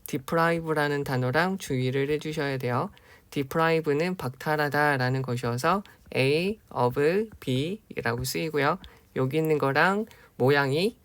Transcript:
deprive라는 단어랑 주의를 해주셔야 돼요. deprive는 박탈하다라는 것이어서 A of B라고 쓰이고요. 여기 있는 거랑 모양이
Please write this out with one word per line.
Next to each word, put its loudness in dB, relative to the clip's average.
deprive라는 0
단어랑 0
주의를 -2
해주셔야 -4
돼요. -2
deprive는 0
박탈하다라는 0
것이어서 -2
A 0
of 2
B라고 -4
쓰이고요. 0
여기 0
있는 2
거랑 2
모양이 2